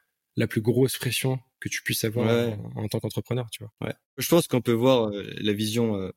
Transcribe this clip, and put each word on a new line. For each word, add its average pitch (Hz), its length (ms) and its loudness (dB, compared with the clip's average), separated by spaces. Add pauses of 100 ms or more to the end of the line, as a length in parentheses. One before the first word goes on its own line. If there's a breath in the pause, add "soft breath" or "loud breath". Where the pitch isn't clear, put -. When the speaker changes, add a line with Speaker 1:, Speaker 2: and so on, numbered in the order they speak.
(360)
Speaker 1:
la 117 100 0
plus 110 160 -2
grosse 120 340 2
pression 131 420 -2 (220)
que - 100 -6
tu - 120 -8
puisses - 220 -4
avoir 110 220 0
Speaker 2:
Ouais. 117 320 2 (160)
Speaker 1:
en, 113 100 -6
en 107 40 -4
tant 110 120 -4
qu'entrepreneur, 117 500 -4
tu - 120 -12
vois. 110 180 -14
Speaker 2:
Ouais. - 140 -6 (240)
Je 131 100 -4
pense 165 180 6
qu'on 131 140 2
peut 120 120 2
voir, 117 360 4
euh, 101 180 -6 (120)
la 104 160 2
vision, 107 420 0
euh, 95 200 -4